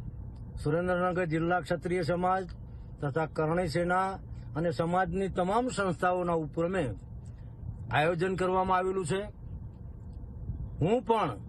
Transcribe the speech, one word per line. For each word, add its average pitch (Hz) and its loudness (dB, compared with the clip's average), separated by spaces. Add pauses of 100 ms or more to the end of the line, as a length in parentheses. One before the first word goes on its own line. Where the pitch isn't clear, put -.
(640)
સુરેન્દ્રનગર 180 2
જિલ્લા 170 2
ક્ષત્રિય 175 0
સમાજ 180 2 (560)
તથા 151 0 (100)
કરણી 160 2
સેના 180 2 (480)
અને 170 2 (100)
સમાજની 180 2
તમામ 196 4 (100)
સંસ્થાઓના 180 2
ઉપક્રમે 170 0 (1120)
આયોજન 175 4
કરવામાં 185 4
આવેલું 185 0
છે. 190 2 (1600)
હું 214 4
પણ 208 4 (180)